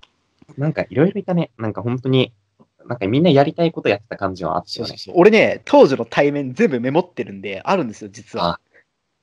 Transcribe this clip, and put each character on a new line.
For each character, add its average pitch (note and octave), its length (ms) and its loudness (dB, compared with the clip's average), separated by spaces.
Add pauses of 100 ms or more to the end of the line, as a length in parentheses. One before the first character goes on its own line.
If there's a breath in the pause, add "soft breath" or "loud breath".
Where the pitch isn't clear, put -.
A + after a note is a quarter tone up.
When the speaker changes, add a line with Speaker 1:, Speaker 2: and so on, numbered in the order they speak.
(600)
Speaker 1:
な C#3+ 80 -2
ん D#3+ 60 -2
か F2+ 160 -4
色 C3 160 2
々 G3+ 120 -2
い F#3+ 60 -8
た F#3 100 -4
ね。 E3+ 240 -2
な A2+ 120 -6
ん G2 40 -6
か F#2+ 80 -10
本 A#2 200 -4
当 C3+ 80 -6
に、 C3 240 2 (540)
な A#2+ 80 -8
ん - 40 -14
か F#2+ 80 -4
み B2+ 120 0
ん E3+ 40 2
な F#3 60 4
や C#3 140 6
り D#3 100 -2
た E3+ 120 -2
い D#3+ 60 0
こ D3+ 100 -12
と C3+ 80 -2
や G2+ 80 0
っ - 20 -8
て - 100 -20
た - 80 -12
感 F#2+ 180 -6
じ F2+ 100 -10
は E2+ 120 -4
あ - 20 -2
っ - 60 -14
た - 140 -14
よ A#2 60 -8
ね。 - 40 -10
Speaker 2:
そ - 60 -16
う - 20 -20
そ - 140 -18
う - 20 -14
そ - 0 -
う。 - 40 -2
俺 F#3+ 140 8
ね、 B2+ 340 2
当 C#4 220 8
時 C3+ 80 2
の A2+ 100 -4
対 C#3+ 260 0
面 C#3 220 -6
全 G#3+ 160 2
部 B2+ 100 -2
メ B2+ 120 -4
モ D#3+ 100 2
っ - 120 -8
て A#2 100 -8
る G2+ 100 -14
ん G2 80 -16
で、 F#2+ 220 -10
あ F#3+ 120 0
る F3 80 -2
ん B2 40 -6
で G#2 60 -10
す - 100 -18
よ、 G2+ 80 -14
実 A2 280 -14
は。 E2+ 160 -2
Speaker 1:
あ、 - 40 -16 (640 soft breath)